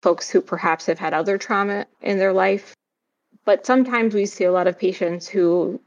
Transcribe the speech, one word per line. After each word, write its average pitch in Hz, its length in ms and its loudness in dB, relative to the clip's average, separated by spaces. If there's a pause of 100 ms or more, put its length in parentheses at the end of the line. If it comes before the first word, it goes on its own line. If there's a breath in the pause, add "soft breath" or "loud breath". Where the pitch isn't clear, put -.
folks 170 280 0
who 180 100 2
perhaps 170 460 -4
have 165 120 -2
had 160 160 -4
other 196 220 0
trauma 202 500 -4 (140)
in 202 180 -2
their 190 140 2
life. 190 420 0 (680)
But 208 220 2
sometimes 247 480 2
we 202 120 0
see 196 180 -4
a 180 80 4
lot 180 140 2
of 180 120 -2
patients 175 500 -4
who 175 580 0